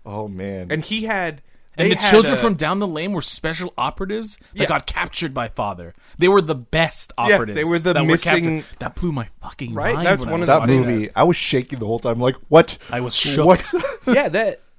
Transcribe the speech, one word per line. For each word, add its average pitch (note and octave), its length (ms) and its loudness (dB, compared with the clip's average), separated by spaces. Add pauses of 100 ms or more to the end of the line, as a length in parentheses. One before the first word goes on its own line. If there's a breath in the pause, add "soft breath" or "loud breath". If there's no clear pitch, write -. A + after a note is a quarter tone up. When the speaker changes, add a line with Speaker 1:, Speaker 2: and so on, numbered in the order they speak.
Speaker 1:
Oh, G#2+ 220 -8
man. F#2+ 440 -10
Speaker 2:
And D#3 140 -4
he A3 200 -6
had, F3+ 360 -6 (340)
Speaker 3:
And F3+ 140 2
Speaker 2:
they A3+ 60 2
Speaker 3:
the - 60 -2
Speaker 2:
had G3+ 100 4
Speaker 3:
children G3+ 240 6
Speaker 2:
a - 20 0
Speaker 3:
from A3+ 160 0
down D#3+ 240 -2
the G3+ 100 -2
lane E3 260 -6
were E3 80 -4
special D#3+ 540 -6
operatives G3+ 600 -6 (160 soft breath)
that G3+ 80 -6
Speaker 2:
Yeah. - 60 0
Speaker 3:
got D3 180 -2
captured E3+ 480 -6
by A#2+ 140 -6
father. F#2 480 -8 (240 soft breath)
They E3+ 80 4
were G3 140 6
the D#3 140 0
best D#3+ 600 -4
Speaker 2:
Yeah, A#2+ 120 0
they G#3 40 6
Speaker 3:
operatives D3+ 360 0
Speaker 2:
were E3+ 100 2
the E3+ 140 0
Speaker 3:
that D#3+ 120 2
were D#3+ 120 4
captured. E3 280 0
Speaker 2:
missing D#3+ 180 -2 (160)
Speaker 3:
That - 160 -10
blew F3 160 -4
my B2+ 160 -6 (140)
fucking - 320 -12
Speaker 2:
Right? E3+ 220 -2
Speaker 3:
mind E3+ 100 -2
Speaker 2:
That's F#3+ 160 2
Speaker 3:
when - 80 -6
I - 20 -6
Speaker 2:
one E3 120 -2
of E3 40 -4
Speaker 3:
was - 0 -
Speaker 2:
the C#3+ 60 6
Speaker 1:
That - 60 6
Speaker 3:
watching B2+ 220 4
Speaker 1:
movie, A#2 260 0
Speaker 3:
that. - 100 -12
Speaker 1:
I A#2 60 6
was E3+ 140 4
shaking B2+ 420 -4
the G#2+ 80 -6
whole A2+ 120 -2
time. A#2 220 -2
Like, C3 140 2 (140)
what? D#3 280 6 (140)
Speaker 3:
I A#2+ 100 -4
was B2 140 -4
shook. D3 320 2
Speaker 1:
What? - 260 4 (160)
<laughs> A4+ 180 -12
Speaker 2:
Yeah, C4 220 2
that, G3+ 300 -2 (200)